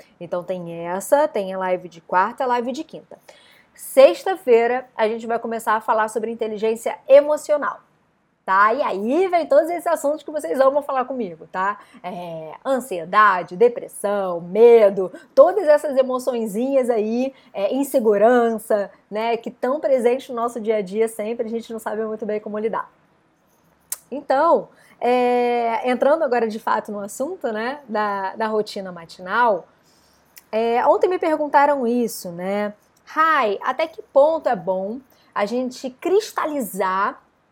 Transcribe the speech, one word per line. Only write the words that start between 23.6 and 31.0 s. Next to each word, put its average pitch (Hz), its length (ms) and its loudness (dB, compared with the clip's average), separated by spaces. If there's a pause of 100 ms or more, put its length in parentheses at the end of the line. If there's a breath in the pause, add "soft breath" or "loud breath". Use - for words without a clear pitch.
Então, 277 600 0 (300 soft breath)
é, 240 880 0
entrando 277 360 2
agora 233 240 0
de 214 100 -6
fato 214 320 -2
no 202 80 -8
assunto, 262 540 -8
né, 240 260 -6 (100)
da, 202 460 -4
da 220 140 -4
rotina 208 420 -4
matinal, 180 800 -2 (800 soft breath)
é, 233 340 0
ontem 381 220 4